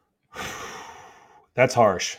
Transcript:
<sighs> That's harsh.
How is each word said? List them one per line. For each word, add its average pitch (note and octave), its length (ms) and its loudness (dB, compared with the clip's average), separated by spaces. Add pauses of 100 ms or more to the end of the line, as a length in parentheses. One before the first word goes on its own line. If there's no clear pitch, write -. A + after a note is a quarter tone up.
(340)
<sighs> - 1200 -16
That's B2 200 4
harsh. G#2 440 2